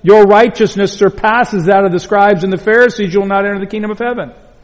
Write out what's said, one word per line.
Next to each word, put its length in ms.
your 200
righteousness 720
surpasses 720
that 180
of 80
the 60
scribes 440
and 100
the 40
Pharisees, 560
you 80
will 60
not 180
enter 140
the 80
kingdom 240
of 80
heaven. 340